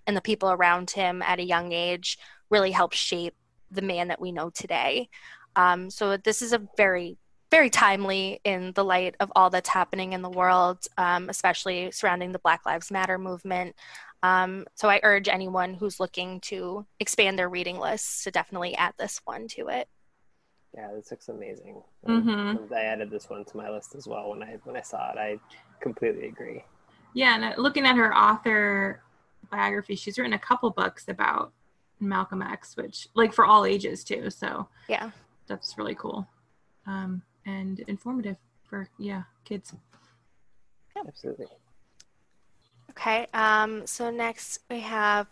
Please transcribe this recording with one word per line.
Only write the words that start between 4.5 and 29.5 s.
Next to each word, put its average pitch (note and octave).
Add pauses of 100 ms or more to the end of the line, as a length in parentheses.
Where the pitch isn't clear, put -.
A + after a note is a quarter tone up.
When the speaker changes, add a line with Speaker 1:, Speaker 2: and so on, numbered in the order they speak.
Speaker 1:
Um, F3+
so G3
this G#3+
is A#3
a A#3 (140)
very, F3+ (340)
very D#4
timely G3
in F#3
the G3
light F#3
of G3
all F#3
that's F3+
happening F#3
in F#3
the F3+
world, F3+ (120)
um, F3
especially F#3
surrounding F3+
the F#3
Black E3+
Lives E3+
Matter F#3+
movement. F3+ (460)
Um, F#3
so -
I G3+
urge G3
anyone F#3
who's F#3+
looking F#3
to F#3+ (160)
expand G3
their F3+
reading F3+
lists -
to G3
definitely F3+
add F3
this -
one A3+
to -
it. - (880)
Speaker 2:
Yeah, A2
this G#2+
looks -
amazing. G2+ (240)
Speaker 3:
Mm-hmm. A3
Speaker 2:
I -
added G#2+
this G#2
one G#2
to -
my G#2+
list G#2+
as C#3
well G#2
when G#2
I, A2
when B2
I B2+
saw -
it. -
I G#2+ (400)
completely -
agree. - (500)
Speaker 3:
Yeah, B3
and, A3
uh, A3
looking C#4
at B3+
her G#3+
author G#3 (480)